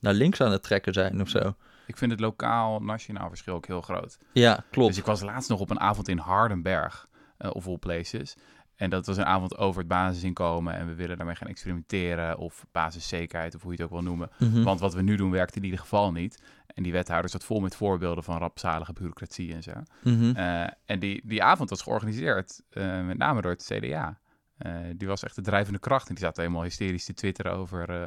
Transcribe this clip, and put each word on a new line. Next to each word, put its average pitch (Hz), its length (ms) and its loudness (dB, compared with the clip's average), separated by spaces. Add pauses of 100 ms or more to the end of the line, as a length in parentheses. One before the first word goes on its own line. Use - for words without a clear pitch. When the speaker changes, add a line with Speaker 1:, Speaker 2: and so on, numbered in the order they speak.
Speaker 1:
naar 101 120 4
links 143 280 6
aan 120 100 6
het 98 120 2
trekken 101 300 2
zijn 95 280 2
of 95 80 -2
zo. - 260 2 (320)
Speaker 2:
Ik - 100 -12
vind 120 140 2
het 107 80 -2
lokaal, 110 600 0
nationaal 107 500 -6
verschil 87 240 -8
ook 87 140 -6
heel 90 140 -4
groot. 90 360 -6 (160)
Speaker 1:
Ja, 120 380 8
klopt. 120 180 6
Speaker 2:
Dus 92 80 2
ik 98 80 -4
was 107 160 0
laatst 107 280 -8
nog 107 100 0
op 95 100 -2
een - 100 -2
avond 101 280 2
in 92 100 0
Hardenberg, 87 920 0 (300)
eh, - 160 -6
of 90 140 -6
all 90 100 -4
places. 90 580 -6 (400)
En 95 140 -2
dat 92 160 0
was 95 120 0
een 98 80 2
avond 92 320 2
over 95 220 0
het 85 100 -6
basisinkomen 90 840 0
en 87 140 -4
we 82 80 -6
willen 87 220 -6
daarmee 85 180 -6
gaan - 120 -12
experimenteren 87 880 -4
of - 340 -10
basiszekerheid 82 840 -4
of 78 60 -16
hoe 87 100 -8
je 87 60 -6
het 85 80 -4
ook 82 140 -10
wil 87 100 -2
noemen. 85 280 -4
Speaker 1:
Mhm. 117 260 4
Speaker 2:
Want 98 160 4
wat 92 140 2
we 92 80 0
nu 101 140 6
doen 95 160 2
werkt 90 240 0
in 98 80 -4
ieder 92 160 -4
geval 104 320 2
niet. 85 300 -6 (320)
En - 100 -6
die 90 80 -2
wethouder 87 380 2
zat 90 140 -8
vol 110 160 0
met 95 160 -2
voorbeelden 87 480 0
van 85 140 -4
rampzalige 82 560 -4
bureaucratie 85 600 -8
en 82 100 -10
zo. 80 80 -14 (320)
Speaker 1:
Mhm. 117 320 6
Speaker 2:
Eh, 87 320 0 (180)
en 101 140 -2
die, 98 260 -4
die 107 180 2
avond 147 260 6
was 95 120 -6
georganiseerd, 107 880 -2
eh, 92 360 -4
met 90 120 -4
name 127 240 4
door 87 100 0
het - 160 -6 (120)
C 101 60 -4
D 67 80 -4
A. 78 260 -4 (380)
Eh, - 140 -8 (240)
die 95 120 -6
was 98 160 -2
echt - 120 -10
de 98 60 -8
drijvende 101 380 2
kracht - 300 2
en 90 60 -4
die 90 80 -6
zat 82 140 -2
helemaal 85 260 0
hysterisch 90 420 -2
te - 80 -10
twitteren 92 400 -4
over, 90 360 -6
eh, 87 180 -4